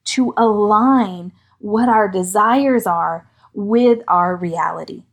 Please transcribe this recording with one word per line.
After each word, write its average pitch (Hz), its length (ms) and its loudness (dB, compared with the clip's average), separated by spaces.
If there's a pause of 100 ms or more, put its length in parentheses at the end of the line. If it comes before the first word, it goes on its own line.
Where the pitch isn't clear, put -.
to 254 300 -2
align 214 960 2 (280)
what 220 280 -2
our 220 220 2
desires 220 760 0
are 165 420 -4 (240)
with 233 540 2
our 180 280 2
reality. 165 760 -6